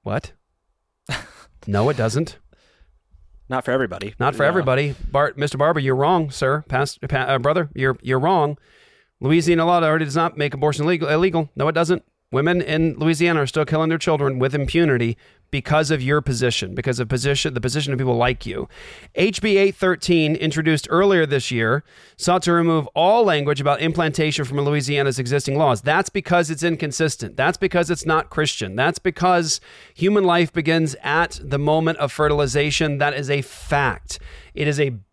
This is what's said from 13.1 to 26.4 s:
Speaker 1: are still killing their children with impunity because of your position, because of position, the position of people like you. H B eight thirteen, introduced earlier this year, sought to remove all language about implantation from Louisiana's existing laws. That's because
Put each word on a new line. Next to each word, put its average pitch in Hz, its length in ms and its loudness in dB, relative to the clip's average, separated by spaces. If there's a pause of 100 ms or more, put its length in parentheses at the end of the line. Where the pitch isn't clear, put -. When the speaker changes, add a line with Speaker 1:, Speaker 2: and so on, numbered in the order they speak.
Speaker 1:
are 135 40 0
still 156 180 0
killing 156 260 0
their 160 80 0
children 143 400 0
with 131 160 0
impunity 139 600 0 (340)
because 151 400 0
of 147 120 0
your 143 180 2
position, 117 540 -2
because 127 260 -4
of 113 80 -4
position, 139 460 -2
the 120 60 -4
position 139 340 -4
of 127 40 -4
people 127 200 0
like 123 260 0
you. - 240 -8 (460)
H 196 260 0
B 208 160 2
eight 196 180 4
thirteen, 165 640 0
introduced 156 540 0
earlier 180 340 4
this 139 260 -2
year, 117 340 0 (340)
sought 175 240 2
to 170 100 2
remove 165 360 2
all 202 360 4
language 147 340 0
about 143 220 0
implantation 156 640 0
from 139 160 -4
Louisiana's 139 580 0
existing 139 380 -2
laws. 139 240 2
That's 165 300 0
because 175 400 0